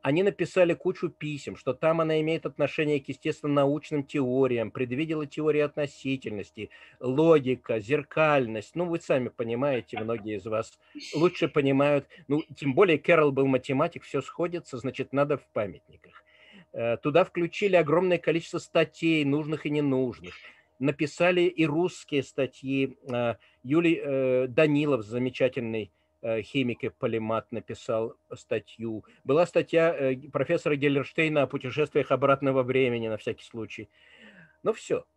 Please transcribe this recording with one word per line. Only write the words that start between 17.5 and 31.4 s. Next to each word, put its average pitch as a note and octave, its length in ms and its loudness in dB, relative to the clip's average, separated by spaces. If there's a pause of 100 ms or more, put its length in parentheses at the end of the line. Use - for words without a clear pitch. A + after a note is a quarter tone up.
огромное E3+ 420 4
количество E3 420 -2
статей, D#3+ 680 0
нужных D3 400 -2
и D#3 60 -2
ненужных. C3 640 -2 (440)
Написали E3 640 0
и F3 260 2
русские D3+ 560 -2
статьи. C3+ 760 -4 (160)
Э, A#2+ 220 -2 (260)
Юлий, D#3+ 420 0
э, C3 440 0
Данилов, D3 560 2
замечательный, A#2 880 -2 (300)
э, A2+ 200 -2
химик A#2+ 420 -2
и A2+ 60 -4
полемат, A2 640 -4
написал A2+ 640 -6 (180)
статью. A2+ 680 -8 (200)
Была D#3 220 2
статья, E3 480 2
э, C3+ 220 0 (160)
профессора D3+ 440 0
Геллерштейна C#3+ 680 0